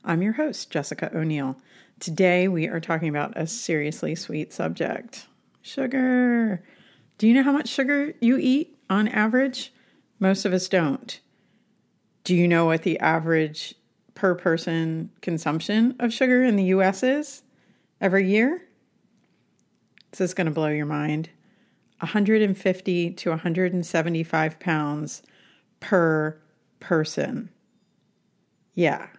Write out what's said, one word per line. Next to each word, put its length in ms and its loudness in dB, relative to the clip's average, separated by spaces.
I'm 160 0
your 100 0
host, 400 -4
Jessica 420 -6
O'Neill. 440 -4
Today, 480 2
we 200 0
are 120 -6
talking 300 -2
about 260 -4
a 100 -4
seriously 720 -4
sweet 380 -8
subject, 760 -6
sugar. 1000 0
Do 100 4
you 60 8
know 100 6
how 80 2
much 160 0
sugar 540 0
you 180 4
eat 400 0
on 200 2
average? 640 0
Most 240 2
of 80 0
us 160 -2
don't. 500 0
Do 100 0
you 140 6
know 180 4
what 180 2
the 160 0
average 760 0
per 180 2
person 760 -2
consumption 800 -2
of 140 -2
sugar 320 2
in 100 2
the 80 2
U 180 4
S 220 2
is 400 -2
every 260 2
year? 440 0
This 100 -8
is 120 -2
gonna 180 -2
blow 180 -2
your 160 -2
mind. 460 -4
A 60 -6
hundred 360 2
and 160 2
fifty 540 -2
to 200 -4
a 60 0
hundred 360 -2
and 120 -2
seventy-five 760 -2
pounds 640 -4
per 580 2
person. 680 -2
Yeah. 320 0